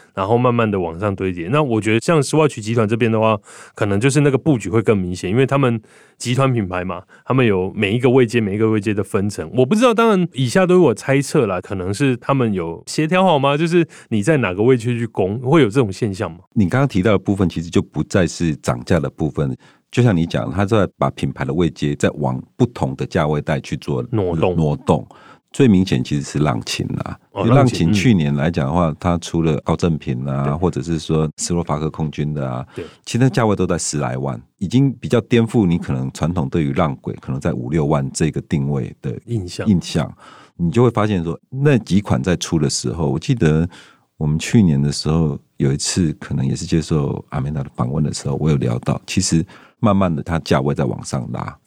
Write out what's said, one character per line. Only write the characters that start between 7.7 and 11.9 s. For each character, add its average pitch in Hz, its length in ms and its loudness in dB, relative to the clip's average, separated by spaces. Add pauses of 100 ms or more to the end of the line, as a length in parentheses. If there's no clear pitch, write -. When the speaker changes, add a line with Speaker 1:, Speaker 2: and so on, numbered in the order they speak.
Speaker 1:
每 104 180 0
一 123 60 2
个 127 100 4
位 131 160 6
阶、 113 160 0
每 101 140 -2
一 - 20 -2
个 110 120 2
位 110 100 2
阶 104 140 -2
的 98 100 -2
分 101 260 -2
层。 82 240 -8
我 127 120 4
不 143 100 0
知 214 60 2
道， 247 120 4
当 226 160 2
然 185 240 2
以 131 140 -2
下 185 180 2
都 175 100 4
是 185 40 8
我 143 140 6
猜 139 280 0
测 139 240 0
啦， 92 140 -2
可 - 160 -10
能 95 180 -4